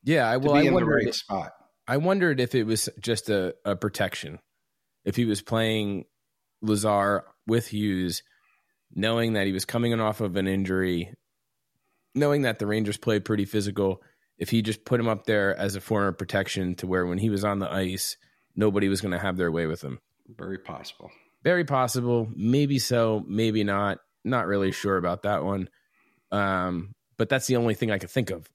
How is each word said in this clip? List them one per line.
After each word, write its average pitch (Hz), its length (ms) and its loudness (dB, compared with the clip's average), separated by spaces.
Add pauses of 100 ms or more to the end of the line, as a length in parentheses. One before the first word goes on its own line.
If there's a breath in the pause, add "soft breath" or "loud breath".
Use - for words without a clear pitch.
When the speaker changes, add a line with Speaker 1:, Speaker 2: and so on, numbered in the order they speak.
Speaker 1:
Yeah, 131 260 4
I, 117 60 4
Speaker 2:
To 131 60 2
Speaker 1:
well, 143 140 4
Speaker 2:
be 143 40 8
Speaker 1:
I 143 40 8
Speaker 2:
in 139 40 6
the 135 80 6
Speaker 1:
wondered 170 160 4
Speaker 2:
right 131 180 4
Speaker 1:
if, - 80 -4
Speaker 2:
spot. 92 360 -6 (360)
Speaker 1:
I 127 100 0
wondered 170 420 2
if 120 140 0
it 120 100 4
was 110 240 0 (120)
just 110 300 -2
a, 95 240 2 (100)
a 101 120 0
protection. 95 640 -4 (640)
If 101 120 -2
he 120 100 2
was 101 140 0
playing 110 680 0 (560)
Lazar 104 640 2 (220)
with 117 220 0
Hughes, 95 540 -2 (680)
knowing 113 420 0
that 98 120 2
he 98 60 0
was 92 120 -2
coming 117 280 -2
in 113 80 0
off 107 200 -2
of 98 160 -2
an 95 120 0
injury, 92 680 -2 (1000)
knowing 143 280 2
that 113 160 0
the 107 80 -2
Rangers 104 300 0
play 107 240 2
pretty 104 240 0
physical, 98 580 -2 (360 soft breath)
if - 120 -6
he 113 120 4
just 107 220 -4
put 123 140 0
him 117 100 0
up 107 180 -2
there 101 300 2
as 98 200 -2
a 92 40 -8
form 101 260 0
of 90 120 -2
protection 95 580 -2
to - 100 -8
where 90 200 0
when 90 120 -2
he 110 120 0
was 101 140 -2
on 101 140 0
the 92 120 -4
ice, 92 460 -4 (400)
nobody 101 320 2
was 95 120 0
gonna 90 180 -4
have 92 180 -2
their 87 160 0
way 82 140 0
with 80 160 -6
him. 65 180 -10 (280)
Speaker 2:
Very 92 300 -12
possible. - 520 -16 (320 soft breath)
Speaker 1:
Very 175 220 2
possible. 120 720 0
Maybe 135 440 2
so, 113 500 0
maybe 107 360 0
not. 101 340 0 (260)
Not 113 220 0
really 98 260 2
sure 98 240 -2
about 87 280 -2
that 98 200 0
one. 98 240 -4 (640)
Um, 92 600 -2 (240)
but 113 100 0
that's 131 180 0
the 127 100 2
only 117 180 2
thing 113 160 -2
I 98 80 0
could - 120 -8
think 123 200 -2
of. 85 240 -8